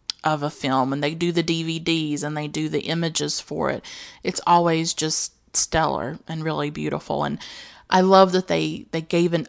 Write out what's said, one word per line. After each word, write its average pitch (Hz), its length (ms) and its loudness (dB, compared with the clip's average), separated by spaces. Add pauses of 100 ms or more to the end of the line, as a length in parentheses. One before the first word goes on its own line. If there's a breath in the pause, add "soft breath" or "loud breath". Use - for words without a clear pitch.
(220)
of 151 220 0
a 147 60 -2
film, 131 420 0
and 143 100 -2
they 151 120 -2
do 175 180 0
the 170 100 2
D 165 220 -2
V 165 160 -4
Ds 156 420 -2
and 151 140 -4
they 151 100 -4
do 156 220 -4
the 151 140 -2
images 160 580 -2
for 156 300 -4
it. 131 140 -6 (380 loud breath)
It's - 240 -4
always 170 480 4
just - 380 -4 (220)
stellar 147 720 0
and 160 160 -8
really 151 280 -2
beautiful. 151 540 -4
And 143 140 -4 (520 loud breath)
I 185 100 6
love 190 320 8
that 185 160 0
they, 160 420 -2
they 165 120 -4
gave 170 320 2
an 165 140 -2